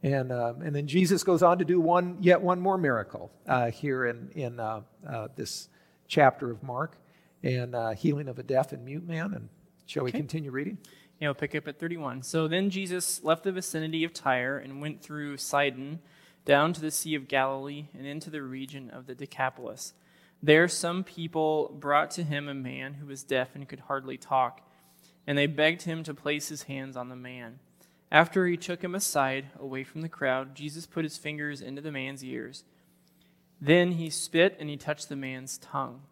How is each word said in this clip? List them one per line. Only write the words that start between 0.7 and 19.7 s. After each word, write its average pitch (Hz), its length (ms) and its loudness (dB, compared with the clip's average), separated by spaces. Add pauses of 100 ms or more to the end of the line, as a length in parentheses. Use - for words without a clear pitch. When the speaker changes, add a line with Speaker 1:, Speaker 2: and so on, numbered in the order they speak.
Speaker 1:
then 143 120 -2
Jesus 175 360 4
goes 175 200 6
on 180 160 8
to 190 60 2
do 180 160 4
one, 175 400 2
yet 175 200 8
one 180 200 2
more 190 160 2
miracle, 131 520 0 (160)
uh, 123 260 2
here 131 340 -2
in, 120 300 -4
in, 120 240 -6
uh, 110 220 -4 (240)
uh, 113 300 -6
this - 320 -8 (400)
chapter 135 420 6
of 113 140 -10
Mark, 135 340 -6 (460)
and, 123 320 -2
uh, 113 160 0
healing 143 380 0
of 123 100 -10
a - 40 -12
deaf 131 280 2
and 123 140 -12
mute 147 200 -10
man. 170 280 -4
And 110 160 -10 (360)
shall 143 200 -4
we 123 60 -2
Speaker 2:
Okay. 233 80 -4
Speaker 1:
continue 147 320 -4
reading? 151 260 -4 (420)
Speaker 2:
Yeah, 151 100 0
we'll 139 60 0
pick 147 200 -4
up 151 140 -4
at 139 100 -12
thirty-one. 151 440 -6
So 160 260 0
then 190 200 4
Jesus 185 540 -2
left 160 220 4
the 196 80 0
vicinity 160 500 -2
of 165 100 -2
Tyre 131 440 0
and 135 240 -10
went 151 200 -8
through 147 360 -8
Sidon, 143 600 0 (440)
down 147 300 6
to 160 80 -6
the 156 100 -4
Sea 156 240 -2
of 135 140 -6
Galilee, 135 560 0 (120)
and 131 80 -12
into 147 240 -10
the 151 120 -8
region 135 480 -10
of 127 160 -16
the 127 100 -12
Decapolis. 131 800 -6 (480)